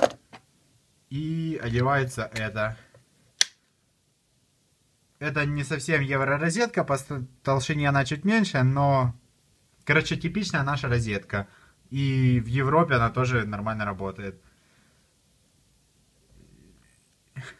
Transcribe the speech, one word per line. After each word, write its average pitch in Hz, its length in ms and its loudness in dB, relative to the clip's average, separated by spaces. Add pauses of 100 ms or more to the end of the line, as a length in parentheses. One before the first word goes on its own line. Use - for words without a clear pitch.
(1120)
и 156 500 -4
одевается 123 720 0
это. 110 420 -4 (2500)
Это 147 260 -2
не 147 180 -4
совсем 147 380 -2
евророзетка, 143 840 0
по 139 140 0
ст-, 135 300 -8 (160)
толщине 143 460 0
она 139 160 4
чуть 147 200 -4
меньше, 196 380 2
но, 135 500 4 (720)
короче, 151 340 2
типичная 165 460 -2
наша 143 240 -2
розетка. 107 600 -2 (440)
И 131 520 4
в 110 40 -10
Европе 139 480 2
она 117 160 4
тоже 123 340 0
нормально 104 400 -4
работает. 95 560 -8 (3250)